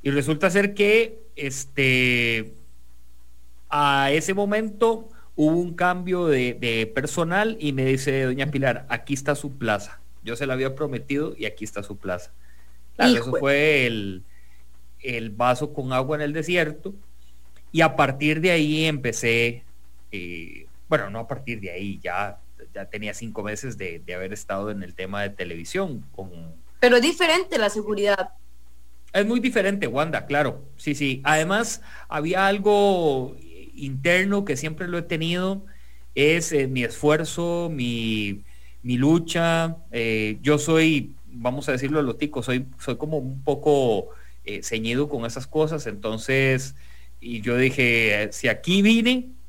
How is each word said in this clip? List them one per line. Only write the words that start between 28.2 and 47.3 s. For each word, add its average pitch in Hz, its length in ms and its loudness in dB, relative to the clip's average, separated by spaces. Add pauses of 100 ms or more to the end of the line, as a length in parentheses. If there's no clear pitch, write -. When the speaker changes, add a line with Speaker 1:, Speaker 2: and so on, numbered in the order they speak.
Speaker 1:
Es 202 140 4
muy 240 140 2
diferente, 202 460 2
Wanda, 135 400 0
claro. 143 360 2 (140)
Sí, 147 180 -2
sí. 135 300 0
Además, 165 560 2 (280)
había 175 380 2
algo 196 880 4 (380)
interno 175 720 2
que 147 120 0
siempre 156 300 -4
lo 175 120 -2
he 170 40 -2
tenido, 180 640 -2 (500)
es, 160 380 4
eh, 139 160 4
mi 127 160 0
esfuerzo, 165 880 2
mi, 113 720 -2 (380)
mi 123 160 0
lucha. 165 800 2 (140)
Eh, 110 520 0
yo 147 160 4
soy, 160 560 4 (120)
vamos 127 420 -4
a 139 40 2
decirlo 139 280 0
a - 20 2
lo 123 140 0
tico, 143 260 -2
soy, 151 240 0 (120)
soy 143 180 -4
como 151 220 -2
un 131 240 -6
poco, 139 680 4 (360)
eh, 101 180 -8
ceñido 117 460 0
con 123 160 -4
esas 131 220 -6
cosas. 156 400 0
Entonces, 127 880 0 (460)
y 120 200 -8